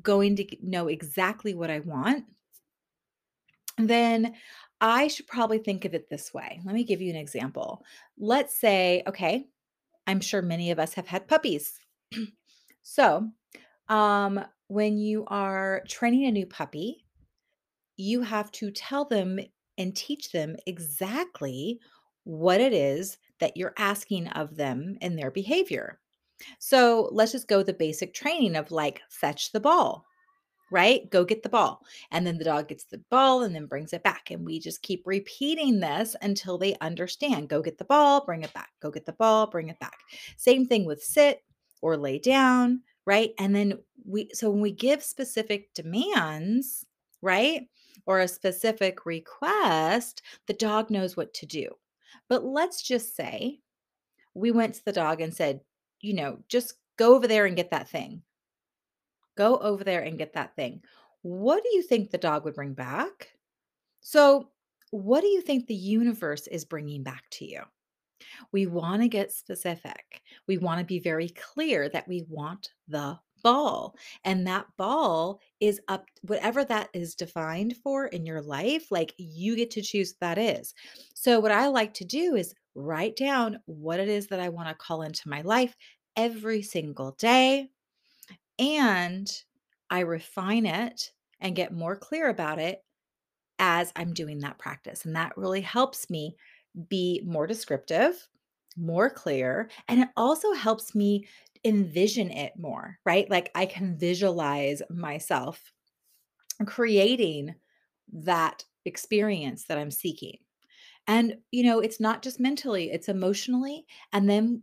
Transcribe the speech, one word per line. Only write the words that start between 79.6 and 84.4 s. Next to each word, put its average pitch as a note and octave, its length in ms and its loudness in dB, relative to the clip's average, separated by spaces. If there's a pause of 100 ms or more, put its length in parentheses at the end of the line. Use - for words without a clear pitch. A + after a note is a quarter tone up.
to G#3+ 100 -6
choose G3 320 -2
what - 60 -16 (160)
that - 20 -4
is. G#3+ 360 -2 (400)
So A#3+ 260 4
what G#3+ 120 4
I A3+ 160 4
like A3 280 0
to F3+ 100 -12
do D#4 300 0
is F#3 180 -2 (220)
write D#3+ 400 -4
down B3+ 500 0
what D#3+ 340 -6
it G3 100 0
is G#3 180 -2
that F#3+ 120 -6
I F3+ 100 -4